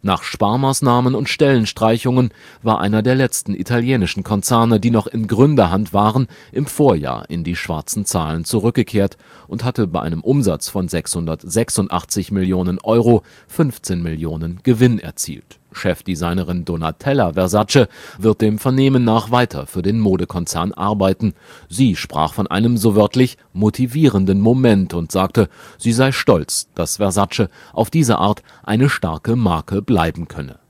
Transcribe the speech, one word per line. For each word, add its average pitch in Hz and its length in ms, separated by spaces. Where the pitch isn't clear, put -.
Nach 95 220
Sparmaßnahmen 127 920
und 123 140
Stellenstreichungen 123 1000
war 110 200
einer 104 200
der 123 140
letzten 127 400
italienischen 117 680
Konzerne, 113 580
die 117 100
noch 110 160
in 110 200
Gründerhand 107 680
waren, 107 340
im 147 140
Vorjahr 73 640
in 82 160
die 87 100
schwarzen 82 480
Zahlen 82 400
zurückgekehrt 107 720
und 113 160
hatte 117 240
bei 85 140
einem 82 180
Umsatz 107 480
von 92 220
sechshundertsechsundachtzig 87 1400
Millionen 92 460
Euro 113 440
fünfzehn 98 560
Millionen 80 580
Gewinnern 120 380
erzielt. - 560
Chefdesignerin 87 920
Donatella 85 680
Versace 104 560
wird 107 240
dem 107 160
Vernehmen 131 460
nach 113 260
weiter 117 380
für 92 160
den 104 160
Modekonzern 90 760
arbeiten. 98 640
Sie 104 260
sprach - 380
von 101 140
einem 117 280
so 107 200
wörtlich 123 420
motivierenden 107 880
Moment 110 540
und 85 160
sagte, 95 360
sie 117 160
sei 131 180
stolz, - 640
dass - 240
Versace 98 520
auf - 200
diese 127 260
Art 101 240
eine 123 260
starke 92 460
Marke 98 480
bleiben 82 440
könne. 67 300